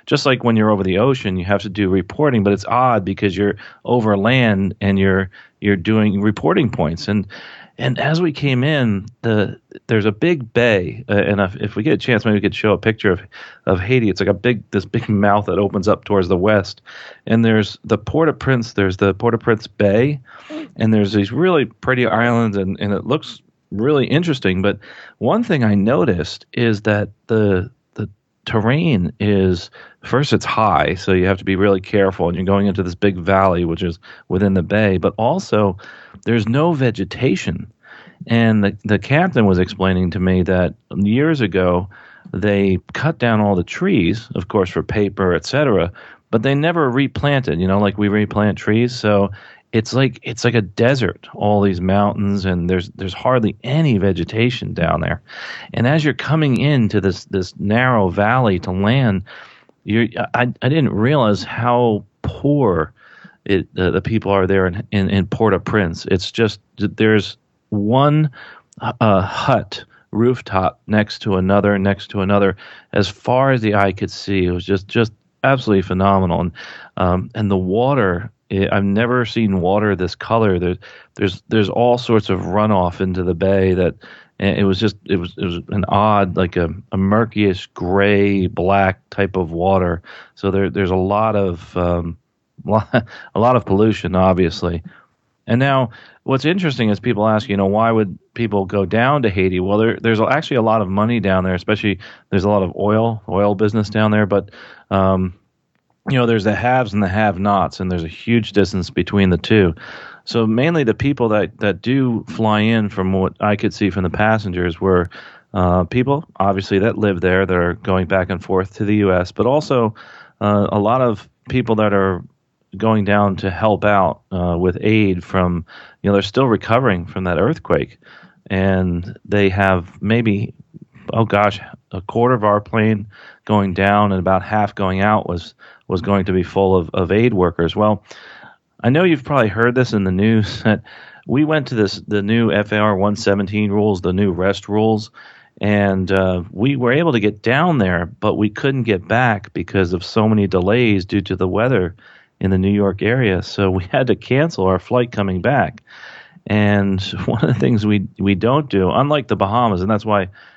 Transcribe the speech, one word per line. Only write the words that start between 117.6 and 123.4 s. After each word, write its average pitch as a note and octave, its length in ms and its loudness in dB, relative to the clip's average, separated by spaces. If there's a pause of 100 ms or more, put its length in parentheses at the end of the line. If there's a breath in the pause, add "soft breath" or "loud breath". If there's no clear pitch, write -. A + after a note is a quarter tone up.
going F#2 320 -2
back F#2 240 0
and F2+ 120 -4
forth F#2 340 -2
to G#2+ 100 -4
the G#2 120 2
U G2+ 140 2
S, F#2 200 0
but A2 160 -2
also, B2+ 480 0 (440 loud breath)
uh, G2+ 320 2
a G#2 80 0
lot A#2 220 2
of A#2 260 -2 (220)
people A#2 260 0
that G#2+ 180 2
are F#2+ 300 0 (540)
going G#2+ 260 2
down G2+ 320 2
to G2 160 -6